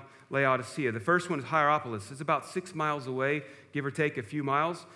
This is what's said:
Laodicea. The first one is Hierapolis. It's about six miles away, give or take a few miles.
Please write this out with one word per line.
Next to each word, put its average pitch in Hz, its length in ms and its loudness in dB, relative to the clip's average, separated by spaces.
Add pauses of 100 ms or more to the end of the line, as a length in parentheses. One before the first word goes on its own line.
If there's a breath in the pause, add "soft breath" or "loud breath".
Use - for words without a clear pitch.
(300 loud breath)
Laodicea. 131 600 2
The 113 80 -2
first 175 300 2
one 151 100 0
is 123 60 -10
Hierapolis. 147 640 2
It's 139 100 -12
about 151 260 0
six 185 280 -6
miles 151 320 -2
away, 135 360 0 (300 loud breath)
give 151 120 -2
or 139 60 -2
take 151 280 0
a 123 40 -6
few 143 220 -4
miles. 151 520 0